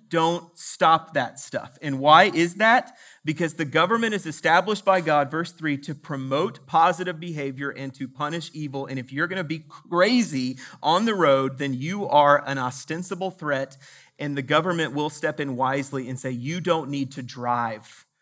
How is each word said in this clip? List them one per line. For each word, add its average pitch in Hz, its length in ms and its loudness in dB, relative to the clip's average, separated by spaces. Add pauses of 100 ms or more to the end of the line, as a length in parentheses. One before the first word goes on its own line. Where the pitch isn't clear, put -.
don't 170 460 0
stop - 580 2
that 123 260 -4
stuff. - 420 -10
And 139 160 -6
why 151 280 8
is 170 300 0
that? 226 400 2 (280)
Because 160 300 -4
the 160 120 -4
government 190 480 0
is 185 120 -6
established 180 580 2
by 190 160 4
God, 147 320 0
verse 165 220 -6
three, 151 240 -4
to 143 180 -10
promote 139 720 -6
positive 170 540 2
behavior 143 480 -8
and 135 260 -10
to 135 120 -10
punish 151 460 -6
evil. 139 320 -8
And 135 140 -8
if 131 140 -12
you're 156 140 -2
gonna 185 160 -4
be 156 240 -8
crazy 170 920 0 (240)
on 175 220 4
the 220 100 2
road, 135 420 4
then 139 160 -4
you 170 320 -6
are 143 400 6
an 135 140 -4
ostensible 175 720 -6
threat, 139 460 -4 (420)
and 147 180 -4
the 139 40 -4
government 156 520 0
will 147 160 -2
step 151 300 -6
in 139 160 -4
wisely 131 540 -2
and 131 100 -8
say, 131 100 -8
"You 131 300 -6
don't 160 300 -2
need 139 240 -4
to 135 100 -12
drive." 120 840 -6 (160)